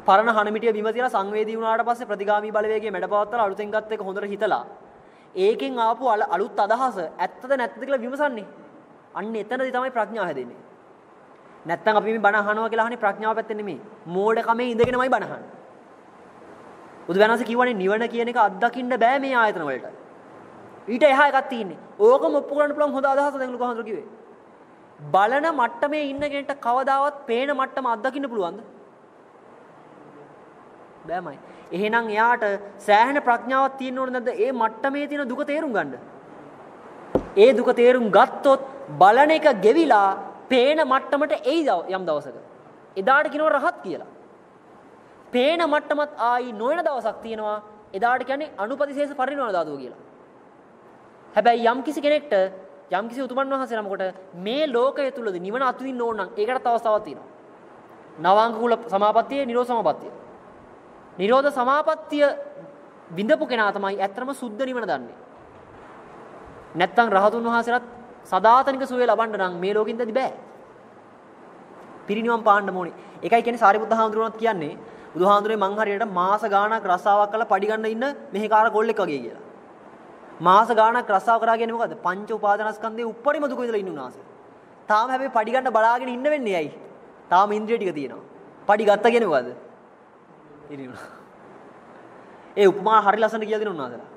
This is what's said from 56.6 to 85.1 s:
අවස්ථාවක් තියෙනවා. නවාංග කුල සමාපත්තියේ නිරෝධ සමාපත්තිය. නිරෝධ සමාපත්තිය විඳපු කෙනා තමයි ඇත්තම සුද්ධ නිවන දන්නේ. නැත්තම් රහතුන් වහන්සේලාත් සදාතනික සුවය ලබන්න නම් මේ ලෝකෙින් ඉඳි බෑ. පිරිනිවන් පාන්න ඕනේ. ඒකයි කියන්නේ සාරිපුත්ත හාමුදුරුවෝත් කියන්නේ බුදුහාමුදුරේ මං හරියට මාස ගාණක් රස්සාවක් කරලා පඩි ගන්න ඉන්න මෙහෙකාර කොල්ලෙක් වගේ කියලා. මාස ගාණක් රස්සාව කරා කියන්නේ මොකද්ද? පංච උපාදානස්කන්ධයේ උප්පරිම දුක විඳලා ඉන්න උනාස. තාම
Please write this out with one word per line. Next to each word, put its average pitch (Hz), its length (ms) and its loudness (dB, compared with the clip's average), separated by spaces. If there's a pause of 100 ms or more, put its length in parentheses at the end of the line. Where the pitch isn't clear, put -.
අවස්ථාවක් 226 380 0
තියෙනවා. - 260 -16 (880)
නවාංග 208 360 2
කුල 233 220 0 (100)
සමාපත්තියේ 226 600 0
නිරෝධ 240 240 -2
සමාපත්තිය. 196 420 -2 (1040)
නිරෝධ 262 360 2
සමාපත්තිය 294 720 0 (840)
විඳපු 240 360 0
කෙනා 226 260 0
තමයි 196 260 -4
ඇත්තම 220 360 -6
සුද්ධ 233 280 -8
නිවන 254 220 -4
දන්නේ. 127 320 -6 (1600)
නැත්තම් 190 380 2
රහතුන් 208 340 2
වහන්සේලාත් 233 420 -2 (360)
සදාතනික 254 640 4
සුවය 247 200 -2
ලබන්න 220 320 0
නම් 185 200 -2
මේ 185 180 -2
ලෝකෙින් 226 260 -2
ඉඳි 226 120 -4
බෑ. 247 200 -2 (1700)
පිරිනිවන් 220 400 -2
පාන්න 202 280 4
ඕනේ. 180 240 -6 (240)
ඒකයි 226 240 2
කියන්නේ 233 220 -2
සාරිපුත්ත 214 280 4
හාමුදුරුවෝත් 220 440 0
කියන්නේ 208 420 -4 (300)
බුදුහාමුදුරේ 202 480 2
මං 202 180 0
හරියට 208 360 -2
මාස 190 340 2
ගාණක් 208 400 0
රස්සාවක් 202 460 2
කරලා 220 200 -2
පඩි 202 160 2
ගන්න 220 200 -2
ඉන්න 226 180 -4 (240)
මෙහෙකාර 214 420 2
කොල්ලෙක් 220 260 0
වගේ 160 240 -2
කියලා. 113 220 -14 (920)
මාස 190 340 6
ගාණක් 226 380 2
රස්සාව 214 320 2
කරා 226 160 2
කියන්නේ 226 200 -4
මොකද්ද? 185 220 -4
පංච 196 320 -6
උපාදානස්කන්ධයේ 214 800 -2
උප්පරිම 294 340 -2
දුක 262 160 -6
විඳලා 226 220 -2
ඉන්න 185 100 -8
උනාස. 131 220 -12 (720)
තාම 220 260 2